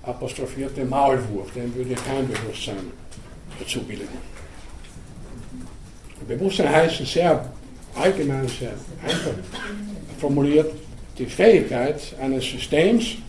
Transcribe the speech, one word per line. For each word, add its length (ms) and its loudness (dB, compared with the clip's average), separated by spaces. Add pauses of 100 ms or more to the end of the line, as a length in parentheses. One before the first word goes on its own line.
apostrophierte 800 -6
Maulwurf, 680 2
dem 220 -4
würde 200 -2
kein 320 -2
Bewusstsein 640 -6 (760)
zubilligen. 680 -8 (1900)
Bewusstsein 420 2
heißt 360 6
sehr 460 4 (440)
allgemein, 520 2
sehr 260 -6 (300)
einfach 280 0 (880)
formuliert, 520 4 (460)
die 80 -4
Fähigkeit 760 6 (200)
eines 240 0
Systems 680 2 (140)